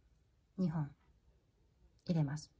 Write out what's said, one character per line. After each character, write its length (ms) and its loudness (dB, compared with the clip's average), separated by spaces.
二 140 2
本 180 -2
入 80 2
れ 80 4
ま 160 -2
す。 220 -16